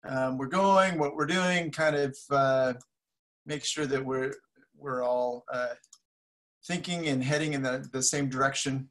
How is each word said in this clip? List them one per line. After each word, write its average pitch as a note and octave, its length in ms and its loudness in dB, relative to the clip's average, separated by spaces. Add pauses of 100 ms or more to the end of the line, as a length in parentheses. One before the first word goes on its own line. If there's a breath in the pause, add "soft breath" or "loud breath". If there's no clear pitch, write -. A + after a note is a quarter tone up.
um, C3 300 -2
we're C3 120 -4
going, F#3+ 500 4
what C#3+ 160 0
we're D3+ 100 0
doing, F3 460 0
kind D#3 260 2
of, C#3+ 220 0 (120)
uh, C3+ 440 4 (720)
make D3 180 -6
sure D3+ 220 -2
that C3+ 180 -2
we're, C3 300 -2 (420)
we're C3+ 260 -6
all, B2 480 -2
uh, B2 220 -4 (960)
thinking E3+ 420 -4
and C3 160 0
heading D3 300 0
in C3+ 80 -2
the, C3 320 -4
the C3 80 -2
same C#3+ 260 0
direction. C3+ 640 -2